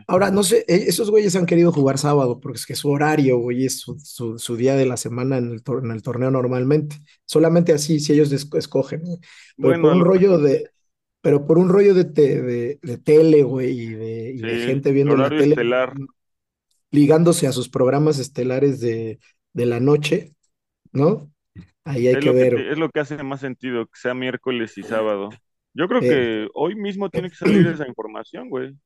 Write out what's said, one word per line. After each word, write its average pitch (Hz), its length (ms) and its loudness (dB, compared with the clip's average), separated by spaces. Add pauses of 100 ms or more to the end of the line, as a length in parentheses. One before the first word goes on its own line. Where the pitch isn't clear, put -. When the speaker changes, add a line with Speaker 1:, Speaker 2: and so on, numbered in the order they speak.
Speaker 1:
Ahora, 190 240 0
no 196 100 0
sé, 214 260 0
e-, 202 200 0
esos 208 240 -2
güeyes 208 240 2
han 185 100 0
querido 170 260 4
jugar 135 280 0
sábado, 143 400 0
porque 127 180 -12
es - 80 -12
que - 100 -12
su 143 140 -4
horario, 143 480 2
güey, 123 280 -4
es 131 140 -6
su, 117 200 -14
su, 117 400 -12
su 120 160 -8
día 127 200 0
de 135 120 2
la 123 100 -4
semana 123 400 -4
en 120 140 -4
el 113 100 -12
tor-, 131 240 -6
en 113 60 -6
el 113 100 -8
torneo 123 300 -4
normalmente. 127 640 0 (300)
Solamente 165 480 4
así, 147 260 0
si 147 140 0
ellos 147 180 4
des-, 135 240 -4
escogen, 165 480 -4
güey. 170 140 -10 (400)
Pero 135 120 2
Speaker 2:
Bueno, 170 140 2
Speaker 1:
por 156 80 6
Speaker 2:
a - 20 4
Speaker 1:
un 180 60 4
Speaker 2:
lo 170 60 4
Speaker 1:
rollo 190 260 4
Speaker 2:
mejor. 165 160 4
Speaker 1:
de, - 220 0 (520)
pero 143 240 2
por 160 140 4
un 185 100 4
rollo 202 240 6
de 180 120 2
te-, 139 360 2
de, 123 400 -4
de 123 160 -10
tele, 156 460 6
güey, 127 360 -4
y 113 100 -10
de, 113 420 -10
y 131 80 -12
de 117 220 -4
Speaker 2:
Sí, 120 40 -4
Speaker 1:
gente 139 280 -2
viendo 139 220 2
la 131 100 4
Speaker 2:
horario 147 160 0
Speaker 1:
tele, 143 120 4
Speaker 2:
estelar. 127 400 0 (1000)
Speaker 1:
ligándose 156 560 4
a 131 40 -2
sus 120 180 -6
programas 139 500 0
estelares 127 600 -2
de, 113 400 -6 (340)
de 120 120 -4
la 120 140 -2
noche, 147 540 0 (580)
¿no? - 400 -2 (520)
Ahí 127 240 -2
hay 127 80 4
Speaker 2:
Es 135 40 -2
Speaker 1:
que 143 60 0
Speaker 2:
lo 131 80 2
que 127 60 4
Speaker 1:
ver. 127 160 2
Speaker 2:
te-, 123 160 -4
es 151 80 -6
lo 160 100 -2
que 156 100 -6
hace 147 240 -8
más 135 180 -10
sentido, 123 440 -8
que - 140 -20
sea 123 140 -4
miércoles 123 640 -8
y 98 60 -14
sábado. 104 460 -4 (440)
Yo 160 140 -4
creo 247 140 -2
Speaker 1:
Eh, - 40 0
Speaker 2:
que 113 480 0
hoy 170 220 -4
mismo 202 340 -8
tiene 185 200 -8
que - 60 -20
salir 185 320 2
esa 151 200 -6
información, 113 640 -14
güey. 135 260 -8 (100)